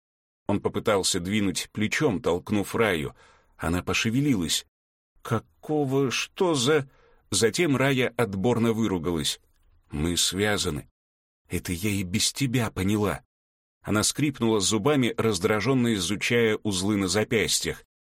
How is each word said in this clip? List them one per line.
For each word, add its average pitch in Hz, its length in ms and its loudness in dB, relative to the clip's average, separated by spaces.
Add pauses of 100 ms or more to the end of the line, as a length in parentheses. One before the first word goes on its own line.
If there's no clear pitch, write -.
(480)
Он 101 120 0
попытался 98 600 0
двинуть 95 520 -2
плечом, 107 500 0
толкнув 90 540 -2
Раю. 85 400 0 (420)
Она 87 260 -2
пошевелилась. 110 840 0 (560)
«Какого? 135 880 -2
Что - 420 0
за...» 139 360 2 (420)
Затем 117 440 2
Рая 131 400 2
отборно 113 580 2
выругалась. 87 680 -2 (480)
«Мы 80 260 -2
связаны. 90 720 -2 (600)
Это 90 240 -4
я 92 160 -4
и 98 140 -2
без 92 280 -2
тебя 120 380 -2
поняла». 98 540 -2 (580)
Она 101 220 0
скрипнула 117 560 0
зубами, 110 580 2
раздражённо 107 800 0
изучая 107 640 0
узлы 101 400 0
на 98 100 2
запястьях. 92 760 0 (200)